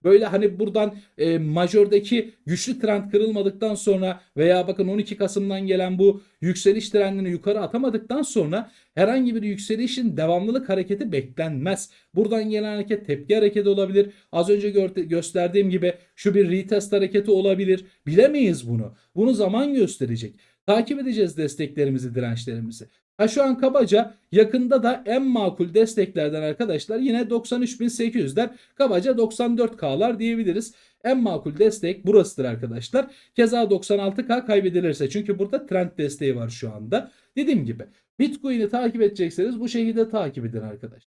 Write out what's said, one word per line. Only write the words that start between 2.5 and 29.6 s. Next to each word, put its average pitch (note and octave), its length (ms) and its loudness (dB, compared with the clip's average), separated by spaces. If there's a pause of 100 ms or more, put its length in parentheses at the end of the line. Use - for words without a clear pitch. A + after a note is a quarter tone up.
trend G3+ 300 0
kırılmadıktan G#3 640 0
sonra F#3 460 0 (160)
veya F3+ 320 4
bakın F#3 200 -2
on G3+ 100 -2
iki G#3 180 -6
Kasım'dan G3 500 -2
gelen F#3 320 0
bu G3+ 240 6 (180)
yükseliş G3 500 0
trendini G3 400 0
yukarı G3+ 300 -2
atamadıktan A#3+ 640 -4
sonra G3 480 -2 (240)
herhangi A#3+ 400 2
bir A3 80 -4
yükselişin A3 760 -4
devamlılık F#3 520 0
hareketi G3 440 -2
beklenmez. D#3 760 -4 (240)
Buradan G#3+ 360 0
gelen G#3+ 240 -4
hareket G#3 320 -4
tepki C#3+ 280 -2
hareketi G#3 340 2
olabilir. G3 420 2 (220)
Az E3+ 180 2
önce G#3 200 2
gör-, F#3+ 240 0
gösterdiğim F3 760 0
gibi F3 240 0 (220)
şu G3+ 180 0
bir G3 160 6
retest G3 420 0
hareketi G3+ 380 0
olabilir. F#3+ 540 2 (220)
Bilemeyiz F#3+ 640 4
bunu. A2+ 260 -4 (200)
Bunu A#3 180 2
zaman A3+ 420 0
gösterecek. A#2 600 -2 (320)
Takip A3+ 340 0
edeceğiz G#3+ 360 -2
desteklerimizi, C#3+ 760 -2
dirençlerimizi. A#2 720 -6 (320)
Ha, A3 120 2
şu C#4 140 0
an C4 160 2
kabaca B3+ 560 2 (180)
yakında A#3 500 4
da B3 240 0
en B3 160 0
makul F#3 520 -2
desteklerden F#3+ 680 0
arkadaşlar F3+ 560 -4
yine A#3+ 320 0
doksan A#3+ 320 -2
üç A#3+ 180 -6
bin A#3+ 80 -2
sekiz A#3 340 -2
yüzler, F3+ 280 0 (240)
kabaca A#3 440 2
doksan A#3 400 0
dört A3+ 180 0